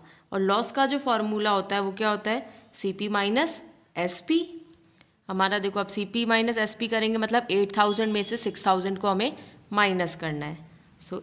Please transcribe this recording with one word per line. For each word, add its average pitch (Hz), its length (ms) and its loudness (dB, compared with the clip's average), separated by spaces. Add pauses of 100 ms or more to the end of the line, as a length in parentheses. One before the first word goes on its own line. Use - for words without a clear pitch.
(320)
और 196 80 -2
लॉस 202 320 2
का 269 140 2
जो 269 140 -2
फॉर्मूला 214 520 0
होता 196 240 0
है, 202 60 0
वो 196 100 -2
क्या 214 180 -2
होता 208 220 -2
है? 254 140 -4 (280)
सीपी 196 360 -4
माइनस 208 520 2 (360)
एसपी। 180 420 2 (880)
हमारा 190 300 2
देखो, 196 200 -2
अब 196 80 -2
सीपी 214 380 0
माइनस 226 320 2
एसपी 220 300 2
करेंगे, 220 300 0
मतलब 226 340 0
एट 202 260 2
थाउजेंड 214 360 2
में 208 100 0
से 226 140 -2
सिक्स - 300 -2
थाउजेंड 190 320 2
को 208 80 -2
हमें 208 300 0 (360)
माइनस 190 420 2
करना 151 300 -6
है। 156 200 -12 (360)
So, - 220 -8